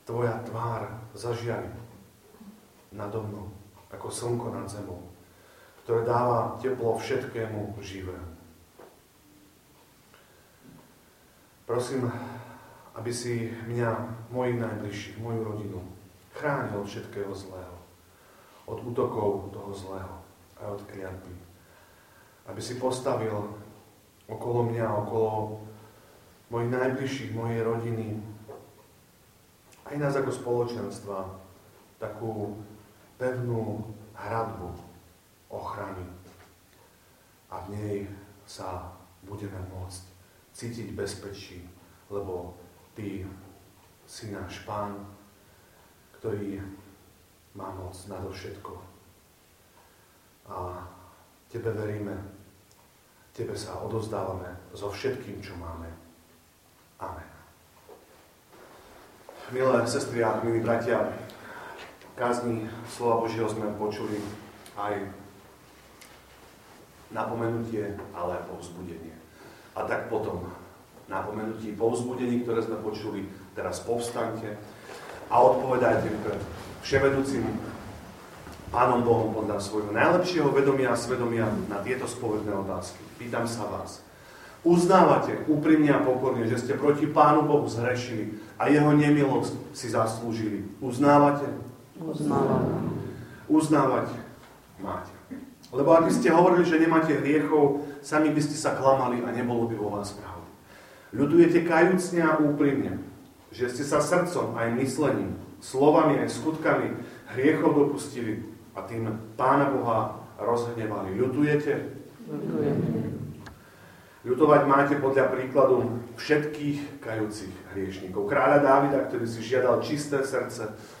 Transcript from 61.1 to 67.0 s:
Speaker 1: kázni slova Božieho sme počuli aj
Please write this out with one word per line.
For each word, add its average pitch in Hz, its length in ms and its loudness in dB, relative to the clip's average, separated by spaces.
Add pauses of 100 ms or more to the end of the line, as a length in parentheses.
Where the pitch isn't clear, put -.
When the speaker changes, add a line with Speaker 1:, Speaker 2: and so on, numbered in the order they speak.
Speaker 1:
kázni 120 480 -2 (240)
slova 117 340 0
Božieho 113 220 -2
sme 107 320 -4
počuli 104 400 -4 (560)
aj 101 320 -4 (2000)